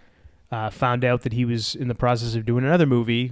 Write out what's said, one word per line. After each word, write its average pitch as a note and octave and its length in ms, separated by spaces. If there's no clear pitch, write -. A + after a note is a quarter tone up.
uh, A2 200
found B2 340
out B2 180
that A2 100
he B2 120
was A#2 300
in B2+ 140
the A#2+ 60
process A#2+ 400
of A2+ 120
doing A#2+ 180
another D#3+ 220
movie, A#2+ 460